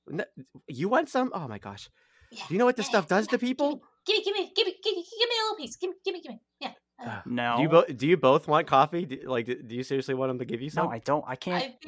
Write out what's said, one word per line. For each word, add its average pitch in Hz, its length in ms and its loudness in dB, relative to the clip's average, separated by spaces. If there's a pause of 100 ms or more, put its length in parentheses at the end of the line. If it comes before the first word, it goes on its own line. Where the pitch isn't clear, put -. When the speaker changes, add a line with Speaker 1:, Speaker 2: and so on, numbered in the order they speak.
Speaker 1:
no, 160 180 -6 (420)
you 147 200 -6
want 269 220 2
some? 254 240 0
Oh 165 140 -6
my 107 100 -10
gosh. 101 320 -14 (420)
Speaker 2:
Yeah, - 160 -16
Speaker 1:
Do 151 60 -6
you 196 60 0
know 247 60 6
what 247 120 4
this 208 80 -2
Speaker 2:
yeah, - 60 -6
Speaker 1:
stuff 202 160 2
does 208 180 4
Speaker 2:
yeah. - 60 -4
Speaker 1:
to 240 80 2
people? 262 300 0
Speaker 2:
Give - 120 -6
it, - 20 -20 (220)
gimme, 415 180 2
gimme, 403 320 -2
gimme, 392 180 0 (100)
gimme, 370 200 -2
gimme 466 360 -2
a 440 40 0
little 427 140 -2
piece. 262 200 -12
Gimme, 359 260 -6
gimme, 359 180 -6
gimme. 262 180 -16 (200)
Yeah. 269 140 -8 (260)
Uh, 240 100 -12
Speaker 1:
Uh, 110 160 -10
Speaker 3:
No. 120 300 0
Speaker 1:
do 123 60 4
you 156 80 4
bo-, 165 160 8
do 135 220 -4
you 175 100 6
both 143 300 6
want 156 200 4
coffee? 151 380 4
Do, 127 240 -10
like, 120 160 0
do, 120 160 -6
do 113 140 -12
you 127 80 -4
seriously 135 320 -2
want 131 160 -2
him 127 80 -4
to 123 60 -6
give 120 160 -6
you 147 120 -8
Speaker 3:
No, 135 140 0
Speaker 1:
some? - 20 -2
Speaker 3:
I 117 100 -6
don't. 143 280 -2
I 131 80 -6
can't, 180 300 -4
Speaker 2:
I 254 160 -16
think - 60 -